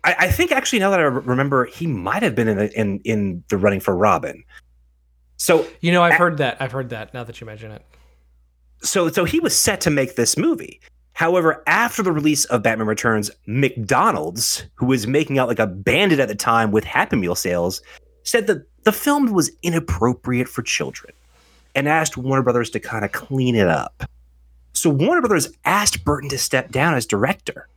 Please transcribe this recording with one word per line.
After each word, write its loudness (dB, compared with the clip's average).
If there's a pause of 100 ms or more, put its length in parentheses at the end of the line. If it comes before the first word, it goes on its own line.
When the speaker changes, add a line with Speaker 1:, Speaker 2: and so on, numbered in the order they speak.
Speaker 1:
I, 2
I 2
think 0
actually 0
now 2
that 2
I 4
re-, 0
remember, 2
he -8
might -2
have 0
been 2
in, 2
the, -2
in, -2
in -2
the -2
running 2
for -2
Robin. 0 (920)
So 2 (140)
Speaker 2:
You 0
know, 4
I've 6
Speaker 1:
a- 4
Speaker 2:
heard 2
that. -2
I've -6
heard -8
that -12
now -10
that -18
you -16
mention -16
it. -20 (960)
Speaker 1:
So, 0
so 0
he 0
was 0
set 0
to 2
make 0
this 0
movie. -2 (340)
However, 0
after 0
the 0
release 0
of 0
Batman 0
Returns, 0 (160)
McDonald's, 0 (120)
who -2
was 0
making 0
out 2
like -2
a 2
bandit 2
at 2
the -6
time 2
with 2
Happy 0
Meal 0
sales, -2 (400)
said 0
that -2 (200)
the 4
film 0
was 2 (140)
inappropriate -2
for -8
children -8 (640)
and 0
asked 0
Warner 0
Brothers 0
to -6
kinda -6
clean -2
it 4
up. -2 (680)
So 2
Warner 2
Brothers 0 (160)
asked 0
Burton -2
to -6
step -2
down 2
as -2
director. -4 (100)